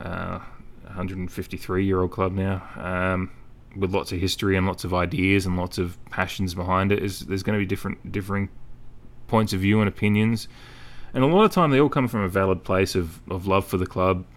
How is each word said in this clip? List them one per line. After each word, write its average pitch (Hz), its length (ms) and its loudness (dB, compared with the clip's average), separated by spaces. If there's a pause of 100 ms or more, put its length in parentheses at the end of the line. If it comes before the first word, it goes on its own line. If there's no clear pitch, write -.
uh, - 920 -10
hundred 92 260 -6
and 90 140 -6
fifty-three-year-old 92 800 0
club 92 220 0
now, 95 300 -2 (140)
um, 92 540 -2 (440)
with 95 180 -2
lots 95 180 0
of 90 80 -4
history 95 380 2
and 92 80 4
lots 95 180 -2
of 90 100 -2
ideas 90 520 2
and 90 100 0
lots 90 220 -4
of 90 280 -4
passions 92 500 -4
behind 92 360 0
it, 104 120 2
is 98 180 -6
there's 95 220 -4
gonna 107 140 0
be 101 80 0
different, 98 460 -6
differing 98 380 -2 (800)
points 110 260 2
of 95 60 0
view 101 200 4
and 104 80 4
opinions. 107 600 2 (680)
And 131 100 2
a 135 40 6
lot 190 180 8
of 196 60 6
time 165 200 4
they 131 80 6
all 147 100 6
come 131 180 2
from 110 140 0
a 98 60 2
valid 95 360 2
place 95 320 2
of, 82 340 -2
of 92 180 -4
love 95 180 4
for - 120 -2
the 90 80 2
club 92 400 0 (120)